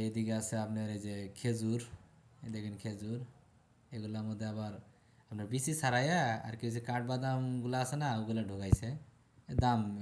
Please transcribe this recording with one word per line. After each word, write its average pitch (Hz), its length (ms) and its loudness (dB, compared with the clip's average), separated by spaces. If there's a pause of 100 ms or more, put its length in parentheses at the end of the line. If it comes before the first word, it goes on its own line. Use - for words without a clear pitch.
এদিকে 110 260 2
আছে 110 240 0
আপনার 110 320 0
এই 104 100 -4
যে 104 160 -4 (200)
খেজুর, 113 460 2 (600)
এই 113 60 -8
দেখেন 107 280 -4
খেজুর, 107 420 -6 (720)
এগুলোর 107 320 -4
মধ্যে 107 220 -4
আবার 107 280 -2 (580)
আপনার 104 160 -4
বিচি 131 280 0
ছাড়াইয়া 139 440 4 (280)
আর 110 80 -6
কি, - 100 -10
ওই 113 120 0
যে 120 40 -4
কাঠবাদামগুলো 127 960 0
আছে 127 180 0
না, 147 220 2
ওগুলো 110 260 2
ঢোকাইছে। 98 460 2 (600)
দাম, 123 300 4 (220)